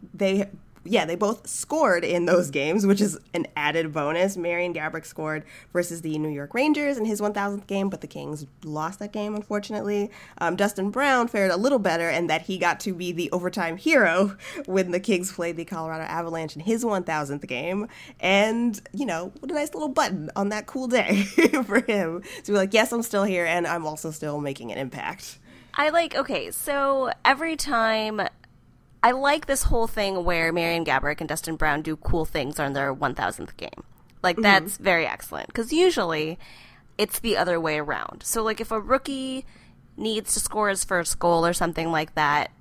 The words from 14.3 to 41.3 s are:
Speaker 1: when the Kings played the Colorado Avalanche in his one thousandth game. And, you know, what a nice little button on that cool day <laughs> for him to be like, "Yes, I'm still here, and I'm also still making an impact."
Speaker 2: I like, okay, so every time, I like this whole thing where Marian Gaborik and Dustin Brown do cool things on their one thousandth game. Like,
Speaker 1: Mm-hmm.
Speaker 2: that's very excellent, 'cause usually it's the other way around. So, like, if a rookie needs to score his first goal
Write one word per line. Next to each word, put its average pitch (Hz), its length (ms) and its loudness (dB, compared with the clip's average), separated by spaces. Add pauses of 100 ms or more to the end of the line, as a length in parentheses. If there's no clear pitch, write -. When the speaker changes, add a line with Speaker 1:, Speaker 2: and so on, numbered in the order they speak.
Speaker 1:
when 185 240 0
the 180 80 0
Kings 185 320 0
played 170 260 -4
the 165 80 -8
Colorado 160 380 -6
Avalanche 160 540 -6
in 151 60 -10
his 226 220 0
one 196 200 0
thousandth 147 420 -4
game. 175 400 -4 (320)
And, 214 640 2 (120)
you 262 140 -4
know, 180 320 -4
what 269 140 -8
a - 20 -2
nice 302 200 -2
little 302 140 -4
button 190 460 -2
on 196 140 0
that 214 180 -6
cool 262 220 -6
day 202 340 4
<laughs> 294 420 4
for 202 180 2
him 185 420 0 (180)
to - 80 -6
be 208 80 4
like, 196 160 2
"Yes, 220 160 6
I'm 233 140 0
still 202 180 0
here, 180 240 2
and 170 220 2
I'm 165 180 -2
also 156 240 -6
still 147 300 -6
making 139 320 -6
an - 60 -6
impact." 135 600 -8 (360)
Speaker 2:
I 302 160 2
like, 339 260 2
okay, 196 340 -2
so 277 640 0 (120)
every 294 300 2
time, 220 680 0 (840)
I 233 60 8
like 277 360 2
this 277 180 2
whole 226 240 4
thing 196 360 -2
where 165 280 2
Marian 170 320 0
Gaborik 143 360 0
and 160 80 -6
Dustin 156 280 -4
Brown 151 260 2
do 156 140 -4
cool 165 280 2
things 147 360 -4
on 139 120 -2
their 139 200 -2
one 135 240 -2
thousandth - 400 -4
game. - 260 -12 (400)
Like, 180 140 2
Speaker 1:
Mm-hmm. 226 60 -2
Speaker 2:
that's 196 340 4
very 170 300 2
excellent, - 460 -8
'cause 233 200 -6
usually 170 640 2 (600)
it's 208 200 0
the 220 180 0
other 175 220 2
way 156 200 0
around. 147 460 -6
So, 226 200 -2
like, 220 160 -2
if 220 100 -8
a 220 80 -2
rookie 262 680 -2 (520)
needs 214 380 -2
to - 60 2
score 208 280 0
his 196 160 0
first 175 340 -2
goal 170 260 4